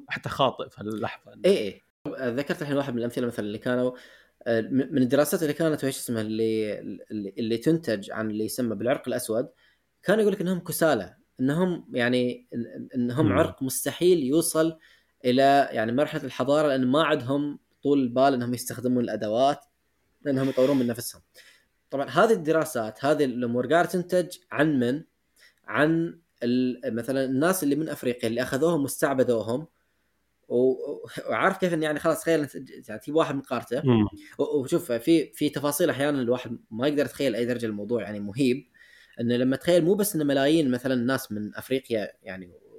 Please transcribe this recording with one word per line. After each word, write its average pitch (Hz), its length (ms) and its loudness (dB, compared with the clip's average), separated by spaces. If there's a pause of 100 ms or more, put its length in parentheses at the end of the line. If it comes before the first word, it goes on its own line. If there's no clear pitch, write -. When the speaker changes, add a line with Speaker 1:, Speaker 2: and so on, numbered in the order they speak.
Speaker 1:
حتى - 200 -8
خاطئ - 400 -2
في - 120 -16
هاللحظة. 107 540 -8 (100)
Speaker 2:
إيه، 185 120 4
إيه. 101 260 -6 (520)
ذكرت 147 260 -4
الحين 143 160 -2
واحد 131 160 -2
من 120 60 -2
الأمثلة 120 280 -4
مثلًا 113 180 -4
اللي 104 120 -6
كانوا 123 340 0 (560)
آه، 117 140 2
م-، 131 300 0
من 139 100 2
الدراسات 143 400 2
اللي 147 120 0
كانت، 151 300 -2
وإيش 135 140 -2
اسمها، 117 240 -4
اللي، 110 580 -2 (320)
اللي، 104 260 -6
اللي 113 200 -2
تنتج 117 540 0
عن 110 200 -4
اللي 107 140 -4
يسمى 110 300 -4
بالعرق 120 320 -2
الأسود، 120 420 -2 (540)
كان 208 160 2
يقول 208 140 4
لك 190 80 -4
إنهم 180 180 -2
كسالى، 147 560 0 (240)
إنهم 160 540 0
يعني، 123 640 0
إن-، - 20 -6
إن-، - 380 -10
إنهم 123 300 2
Speaker 1:
مم. 120 80 4
Speaker 2:
عرق - 300 0
مستحيل 160 600 2
يوصل 160 540 2 (480)
إلى 135 460 6
يعني 113 200 -2
مرحلة 139 320 0
الحضارة، 139 440 0
لأن 131 200 2
ما 143 160 4
عندهم 143 560 -2 (240)
طول 139 240 4
بال 127 260 4
إنهم 120 200 -2
يستخدمون 123 500 -2
الأدوات، 113 640 0 (560)
لأنهم 135 280 0
يطورون 135 300 2
من 123 80 2
نفسهم. 117 340 -6 (680)
طبعًا 139 200 -4
هذه 185 220 6
الدراسات، 151 760 0
هذه 147 200 4
الأمور 120 420 -2
قاعدة 165 220 4
تنتج 180 480 -2 (140)
عن 143 280 2
من؟ 127 240 0 (640)
عن 165 540 2 (240)
ال-، 123 520 0
مثلًا 131 300 -2
الناس 147 380 0
اللي 143 120 2
من 156 140 -4
أفريقيا 123 400 -2
اللي 117 120 -2
أخذوهم 147 400 0
واستعبدوهم، 127 880 0 (800)
و-، 123 100 0
و-، 131 480 0 (240)
وعارف 143 280 2
كيف 180 160 0
إن 156 100 0
يعني 151 160 -2
خلاص، 165 220 0
تخيل 165 180 2
أنت 143 180 -6
ج-، - 320 -16
يعني 110 120 -10
تجيب 147 140 -4
واحد 147 200 2
من 139 60 -4
قارته، 123 440 -4
Speaker 1:
مم. 117 200 6 (340)
Speaker 2:
و-، 147 200 0
وشوف، 147 320 -2
في، 147 420 2
في 151 160 0
تفاصيل 147 400 0
أحيانًا 139 320 0
الواحد 120 360 -2 (140)
ما 113 160 -2
يقدر 143 180 0
يتخيل 127 300 -2
أي 120 100 -2
درجة 117 200 -4
الموضوع 107 360 -4
يعني 104 180 -8
مهيب، 123 480 -2 (520)
إنه 120 160 0
لما 131 200 2
تخيل 170 300 2
مو 190 100 4
بس 202 200 -2
إن 151 120 0
ملايين 143 440 2
مثلًا 127 220 -2
الناس 127 380 -2
من 104 240 -8
أفريقيا 110 560 -4 (120)
يعني 92 300 -14 (260)